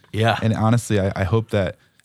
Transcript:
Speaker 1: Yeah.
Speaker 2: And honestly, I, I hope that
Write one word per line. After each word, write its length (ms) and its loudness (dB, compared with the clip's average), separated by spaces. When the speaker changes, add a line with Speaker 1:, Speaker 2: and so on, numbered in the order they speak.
Speaker 1:
Yeah. 300 0
Speaker 2:
And 120 0
honestly, 460 0
I, 160 0
I 80 -2
hope 260 -2
that 260 -2